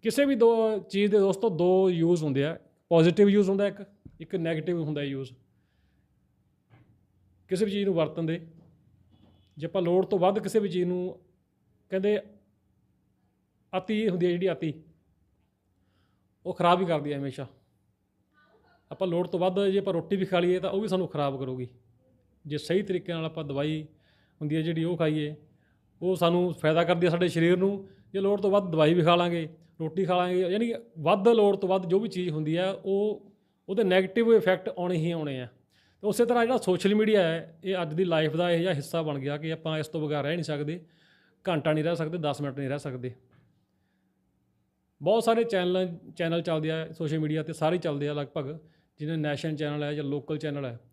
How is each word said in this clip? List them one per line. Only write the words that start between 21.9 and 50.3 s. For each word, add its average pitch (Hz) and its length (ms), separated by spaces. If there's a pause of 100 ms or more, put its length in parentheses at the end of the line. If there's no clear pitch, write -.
ਜੇ 147 120
ਸਹੀ 170 240
ਤਰੀਕੇ 180 320
ਨਾਲ 160 120
ਆਪਾਂ 160 180
ਦਵਾਈ 151 440 (540)
ਹੁੰਦੀ 151 140
ਹੈ 160 60
ਜਿਹੜੀ 160 220
ਉਹ 170 140
ਖਾਈਏ, 151 380 (680)
ਉਹ 180 140
ਸਾਨੂੰ 175 380
ਫਾਇਦਾ 160 300
ਕਰਦੀ 170 220
ਹੈ 165 60
ਸਾਡੇ 175 160
ਸਰੀਰ 165 300
ਨੂੰ। 196 320 (240)
ਜੇ 196 60
ਲੋੜ 196 220
ਤੋਂ 196 100
ਵੱਧ 196 200
ਦਵਾਈ 156 220
ਵੀ 180 80
ਖਾ 170 140
ਲਾਂਗੇ, 175 340 (300)
ਰੋਟੀ 165 260
ਖਾ 180 120
ਲਾਂਗੇ, 180 220
ਯਾਨੀ 196 280
ਕਿ 233 80 (240)
ਵੱਧ 190 280
ਲੋੜ 208 280
ਤੋਂ 196 140
ਵੱਧ 185 160
ਜੋ 185 140
ਵੀ 220 100
ਚੀਜ਼ 180 200
ਹੁੰਦੀ 156 280
ਹੈ 185 140
ਉਹ, 196 600 (380)
ਉਹਦੇ 202 140
ਨੈਗੇਟਿਵ 190 500
ਇਫੈਕਟ 185 360
ਆਉਣੇ 180 280
ਹੀ 160 140
ਆਉਣੇ 147 300
ਆ। 123 40 (560)
ਤੇ 202 60
ਉਸੇ 220 180
ਤਰ੍ਹਾਂ 240 200
ਜਿਹੜਾ 247 120
ਸੋਸ਼ਲ 190 380
ਮੀਡੀਆ 214 280
ਹੈ, 165 400
ਇਹ 190 180
ਅੱਜ 156 120
ਦੀ 175 100
ਲਾਈਫ 160 320
ਦਾ 175 160
ਇਹੋ 170 100
ਜਿਹਾ 180 120
ਹਿੱਸਾ 147 280
ਬਣ 147 180
ਗਿਆ 143 180
ਕਿ 160 140
ਆਪਾਂ 160 280
ਇਸ 151 80
ਤੋਂ 156 140
ਬਗੈਰ 147 220
ਰਹਿ 151 120
ਨਹੀਂ 170 80
ਸਕਦੇ, 151 420 (640)
ਘੰਟਾ 156 240
ਨਹੀਂ 156 100
ਰਹਿ 170 120
ਸਕਦੇ, 160 220
ਦਸ 147 240
ਮਿੰਟ 139 180
ਨਹੀਂ 135 100
ਰਹਿ 143 100
ਸਕਦੇ। 127 360 (1900)
ਬਹੁਤ 214 220
ਸਾਰੇ 226 200
ਚੈਨਲ, 185 540 (200)
ਚੈਨਲ 170 240
ਚੱਲਦੇ 160 300
ਆ 160 220
ਸੋਸ਼ਲ 160 260
ਮੀਡੀਆ 156 240
'ਤੇ, 160 100
ਸਾਰੇ 160 240
ਚੱਲਦੇ 147 320
ਆ 147 40
ਲਗਭਗ, 147 460 (380)
ਜਿਵੇਂ 156 200
ਨੈਸ਼ਨਲ 151 380
ਚੈਨਲ 147 280
ਹੈ 147 100
ਜਾਂ 147 100
ਲੋਕਲ 143 340